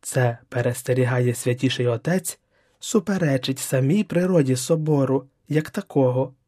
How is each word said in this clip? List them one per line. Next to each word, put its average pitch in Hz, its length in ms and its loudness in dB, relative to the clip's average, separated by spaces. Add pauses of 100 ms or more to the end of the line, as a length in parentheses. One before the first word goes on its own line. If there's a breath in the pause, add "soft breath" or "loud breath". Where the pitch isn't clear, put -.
Це, 120 380 0 (100)
перестерігає 123 840 0
Святіший 123 520 -2
Отець, 156 520 -2 (440)
суперечить 143 760 0
самій 143 460 0
природі 165 520 2
собору 143 680 0 (240)
як 151 220 0
такого. 127 640 0 (160)